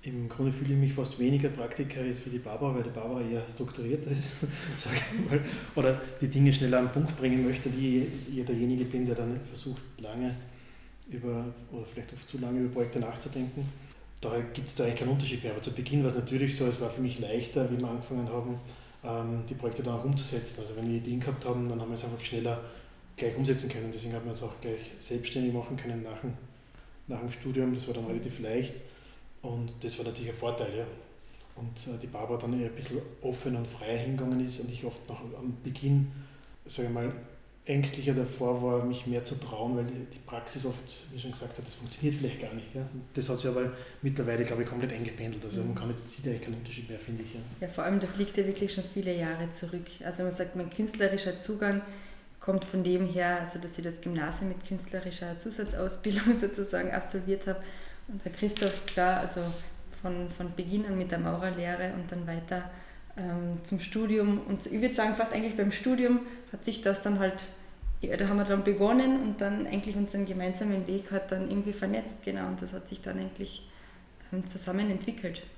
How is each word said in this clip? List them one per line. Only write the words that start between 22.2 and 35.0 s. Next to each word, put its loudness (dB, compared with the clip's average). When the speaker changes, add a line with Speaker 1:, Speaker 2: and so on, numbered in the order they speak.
Speaker 1:
schneller 0
gleich 0
umsetzen 4
können. -4
Deswegen -4
haben -4
wir -4
uns -6
auch -8
gleich -4
selbstständig 0
machen -2
können -4
nach -8
dem, -4
nach -6
dem -4
Studium. 2
Das -4
war -2
dann -2
relativ -2
leicht 0
und -4
das -4
war -4
natürlich -4
ein -6
Vorteil, -2
ja. -2
Und, -8
äh, -6
die -8
Barbara -2
dann 2
eher 2
ein -10
bisschen -4
offener 0
und -2
freier -2
hingegangen 2
ist 0
und -2
ich -6
oft -8